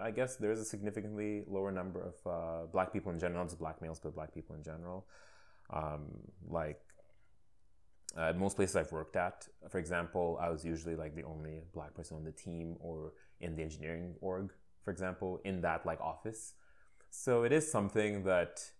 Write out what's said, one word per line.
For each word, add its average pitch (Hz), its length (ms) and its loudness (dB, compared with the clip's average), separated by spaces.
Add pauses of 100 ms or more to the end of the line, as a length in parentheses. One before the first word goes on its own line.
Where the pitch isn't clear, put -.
I 113 40 0
guess 127 240 2
there 107 160 4
is 110 80 2
a 107 60 -2
significantly 104 840 -2
lower 98 240 2
number 92 300 -2
of, 90 140 -6 (120)
uh, 82 380 0
Black 92 260 4
people 95 220 0
in 82 60 -2
general, 87 220 2
not 85 80 -2
just 80 100 -8
Black 80 220 -4
males, 80 180 -6
but 78 140 -6
Black 78 200 -8
people 78 220 -10
in 76 80 -10
general. 85 440 -8 (640)
Um, 76 400 -2 (360)
like, 80 360 -2 (1400)
uh, 80 160 4
most 95 240 2
places 95 180 4
I've 80 160 2
worked 78 240 -4
at, 90 320 0 (220)
for 95 100 -2
example, 85 640 2
I 85 80 4
was 82 160 0
usually, 82 300 -2
like, 78 200 -4
the 80 80 -6
only 78 380 -6 (120)
Black 76 200 -8
person 80 240 -8
on 78 80 -6
the 78 80 -6
team 82 480 -6
or 78 320 -6 (260)
in 82 160 -4
the 80 80 -4
engineering 80 560 -6
org, 95 320 -2 (320)
for 101 80 -2
example, 92 540 -2
in 92 160 0
that, 82 240 2
like, 82 160 0
office. - 520 -6 (560)
So 120 340 6
it 120 100 8
is 156 180 6
something 104 540 4
that 90 540 4